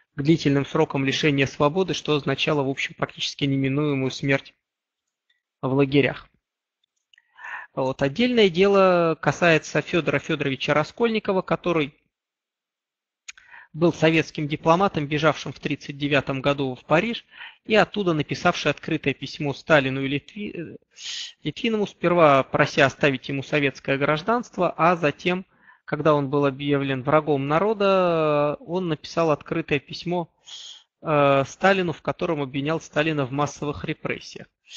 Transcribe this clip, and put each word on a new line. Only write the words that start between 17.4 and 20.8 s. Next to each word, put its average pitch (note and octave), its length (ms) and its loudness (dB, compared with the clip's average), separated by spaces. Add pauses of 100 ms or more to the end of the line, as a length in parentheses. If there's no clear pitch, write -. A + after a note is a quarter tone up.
и G#3+ 100 0
оттуда F#3+ 380 2
написавший D3+ 580 -2
открытое D3 420 -4
письмо C#3+ 400 -8
Сталину C3+ 480 2
и C3+ 60 -4
Литви-, D3 480 -8
э, D#3 220 -14 (640)